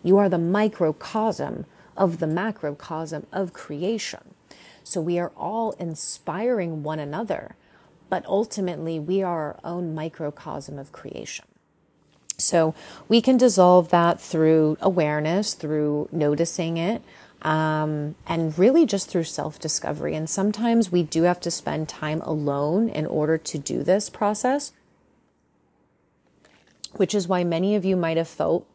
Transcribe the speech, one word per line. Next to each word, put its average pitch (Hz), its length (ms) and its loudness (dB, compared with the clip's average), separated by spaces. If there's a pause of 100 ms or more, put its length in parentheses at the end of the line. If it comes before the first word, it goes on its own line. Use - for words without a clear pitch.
You 185 140 6
are 202 100 6
the 175 100 2
microcosm 185 1300 0 (300)
of 170 240 2
the 160 80 0
macrocosm 160 1040 -6
of 185 220 -4
creation. - 800 -8 (500)
So - 160 -6
we 170 180 -2
are 175 200 -4
all 220 420 -4
inspiring 175 1040 -4
one 156 160 -4
another, 160 560 -6 (540)
but 185 160 -4
ultimately 180 760 -4
we 185 240 0
are 175 180 -2
our 147 220 -8
own 170 320 -6
microcosm 147 840 -8
of 139 140 -14
creation. - 540 -12 (920)
So 160 380 2 (320)
we 226 140 6
can 262 160 4
dissolve 180 540 8
that 170 280 4
through 160 600 4
awareness, 165 720 0
through 147 580 -2
noticing 156 640 0
it, 185 260 -2 (420)
um, 156 720 0 (100)
and 165 320 -2
really 269 280 6
just - 240 -4
through 165 160 0
self-discovery. 151 880 -6
And 156 140 -6
sometimes 214 640 2
we 175 120 4
do 165 200 0
have 175 180 2
to 170 100 -4
spend 151 380 -6
time 156 320 -4
alone 151 680 0
in 151 160 -4
order 151 320 0
to - 200 -8
do - 260 -4
this 196 260 2
process, 247 600 -2 (2250)
which 190 200 0
is 190 140 0
why 180 160 2
many 175 320 2
of 185 100 0
you 190 100 4
might 165 220 0
have 165 120 0
felt 165 460 0